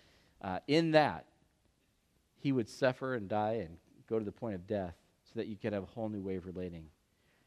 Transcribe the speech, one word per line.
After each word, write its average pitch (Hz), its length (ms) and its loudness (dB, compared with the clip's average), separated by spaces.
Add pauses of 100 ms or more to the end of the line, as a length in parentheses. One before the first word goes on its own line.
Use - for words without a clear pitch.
(420)
uh, 92 260 -4
in 160 240 4
that, 131 340 6 (1080)
he 143 160 0
would 123 180 2
suffer 131 460 0
and 101 120 -6
die 107 260 0
and 85 260 -6 (260)
go 113 140 0
to 107 60 -4
the 101 60 -6
point 113 220 -6
of 92 140 -8
death 95 280 -2 (280)
so - 120 -20
that 110 120 -4
you 107 80 -8
could 104 180 -4
have 98 100 -2
a 90 40 -12
whole 110 200 -6
new 107 140 -4
way 95 140 -2
of 90 100 -6
relating. 85 460 -8 (560)